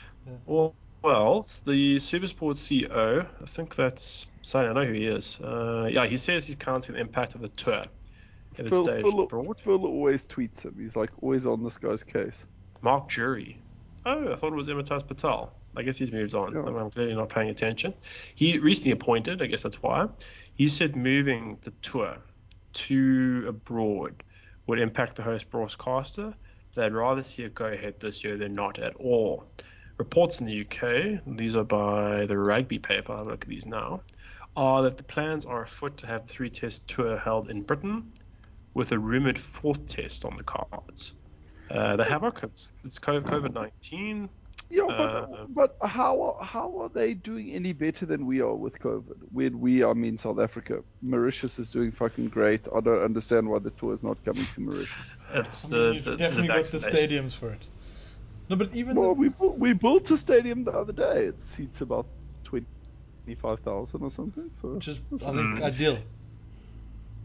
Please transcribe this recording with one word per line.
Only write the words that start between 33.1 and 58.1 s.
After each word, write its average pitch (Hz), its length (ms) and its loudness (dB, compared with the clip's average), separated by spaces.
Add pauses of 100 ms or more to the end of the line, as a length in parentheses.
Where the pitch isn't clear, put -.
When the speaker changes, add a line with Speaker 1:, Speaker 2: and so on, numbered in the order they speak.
Speaker 2:
I'll 107 140 -6
look 113 180 -8
at - 60 -12
these - 180 -10
now, 113 340 -6 (540)
are 135 280 4
that 131 140 2
the 139 60 -16
plans 151 420 -4
are 120 180 -4
afoot - 340 -10
to - 100 -14
have 113 180 -6
the - 80 -18
three-test 120 540 -8
tour 113 300 0
held 110 340 -2
in 104 100 -6
Britain, 196 480 -4 (640)
with 123 200 0
a 117 40 2
rumoured 120 400 2
fourth - 500 -4
test - 380 -8
on - 120 -6
the - 60 -12
cards. - 720 -8 (560)
Uh, 104 280 2
they 113 80 4
have 151 180 0
our 240 80 2
kids. - 380 -12 (140)
It's - 160 -12
co-, 147 220 0
covid 143 320 -2
nineteen. 190 760 -8 (400)
Speaker 3:
Yeah, 381 180 4
but, 226 120 0
Speaker 2:
Uh, - 500 -2
Speaker 3:
but 277 340 4
how 254 380 2
are, - 240 -2
how 349 340 -6
are 339 100 -6
they 233 240 2
doing 214 380 -8
any 180 220 -2
better 156 320 -2
than 151 200 -2
we 131 160 2
are 113 140 2
with 107 240 -6
covid? 113 380 -4 (140)
When 123 280 0
we, 127 240 6
I 113 100 6
mean 113 240 0
South 107 220 -2
Africa. 110 420 0 (200)
Mauritius 127 580 0
is 113 100 -8
doing 120 220 0
fucking 117 380 0
great. 107 440 4
I 110 60 4
don't 113 240 4
understand 110 460 2
why 107 100 4
the 101 120 -4
tour 113 220 -4
is 107 80 -6
not 107 240 -4
coming 107 200 -2 (100)
to - 60 -8
Mauritius. - 280 -4 (440)
Speaker 2:
It's - 320 -4
Speaker 1:
I - 40 -12
Speaker 2:
the, 120 80 0
Speaker 1:
mean, 117 160 6
you've - 120 -4
Speaker 2:
the, 120 60 -2
the 117 60 -2
Speaker 1:
definitely 165 300 2
got - 180 4
the 160 140 -4
Speaker 2:
vaccination. 147 460 2
Speaker 1:
stadiums 123 100 -6
for 113 160 -8
it. 104 100 -10 (880)